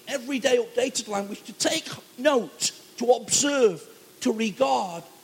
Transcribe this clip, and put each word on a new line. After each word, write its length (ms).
everyday 500
updated 520
language, 340
to 100
take 340
note, 540
to 140
observe, 720
to 100
regard, 720